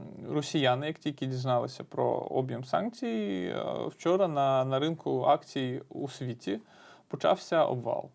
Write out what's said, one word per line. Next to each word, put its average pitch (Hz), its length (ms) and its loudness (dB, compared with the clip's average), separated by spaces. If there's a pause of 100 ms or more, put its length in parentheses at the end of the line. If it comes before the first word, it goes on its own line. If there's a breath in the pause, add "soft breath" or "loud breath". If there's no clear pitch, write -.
(300)
росіяни, 143 580 2
як 156 120 -6
тільки 135 260 -4
дізналися 127 580 0
про - 280 -2
об'єм 127 520 -2
санкцій, 208 920 -2
е, - 80 -4 (240)
вчора 185 400 2
на, 139 380 4
на 135 140 2
ринку 147 420 -2
акцій 135 680 2
у 139 200 -6
світі 135 500 -6 (480 loud breath)
почався - 580 2
обвал. 123 500 -2